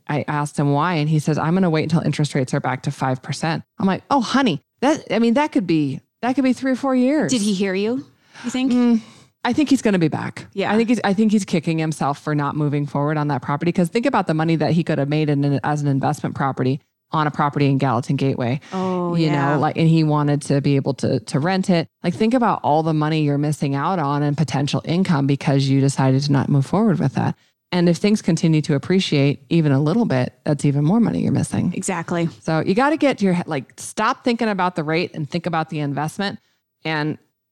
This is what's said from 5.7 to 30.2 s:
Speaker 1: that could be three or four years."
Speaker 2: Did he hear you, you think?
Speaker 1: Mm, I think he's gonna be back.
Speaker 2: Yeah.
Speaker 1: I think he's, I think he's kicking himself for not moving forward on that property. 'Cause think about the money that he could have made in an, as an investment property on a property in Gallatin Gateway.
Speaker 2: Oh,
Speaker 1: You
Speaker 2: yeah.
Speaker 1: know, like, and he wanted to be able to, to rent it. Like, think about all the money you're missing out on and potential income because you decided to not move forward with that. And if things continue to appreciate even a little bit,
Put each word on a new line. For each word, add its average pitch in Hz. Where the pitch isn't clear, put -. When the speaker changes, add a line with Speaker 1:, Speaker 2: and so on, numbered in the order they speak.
Speaker 1:
that 247
could 262
be 254
three 262
or 254
four 262
years." 254
Speaker 2:
Did 240
he 208
hear 190
you, 233
you 240
think? 254
Speaker 1:
Mm, 240
I 247
think 294
he's -
gonna 196
be 160
back. 120
Speaker 2:
Yeah. 196
Speaker 1:
I 220
think 226
he's, 240
I 202
think 214
he's 196
kicking 165
himself 156
for 151
not 143
moving 147
forward 147
on 147
that 139
property. 147
'Cause 175
think 240
about 226
the 165
money 160
that 151
he 165
could 151
have 139
made 151
in 143
an, 143
as 147
an 143
investment 139
property 131
on 156
a 143
property 143
in 139
Gallatin 131
Gateway. 127
Speaker 2:
Oh, 180
Speaker 1:
You 165
Speaker 2:
yeah. 143
Speaker 1:
know, 143
like, -
and 165
he 160
wanted 147
to 143
be 143
able 135
to, -
to -
rent 190
it. 170
Like, 175
think 220
about 240
all 147
the 160
money 156
you're 143
missing 143
out 170
on 143
and 147
potential 139
income 160
because 139
you 135
decided 135
to 143
not -
move 139
forward 190
with -
that. -
And 175
if 165
things 208
continue 160
to 147
appreciate 143
even 156
a 135
little 185
bit, 127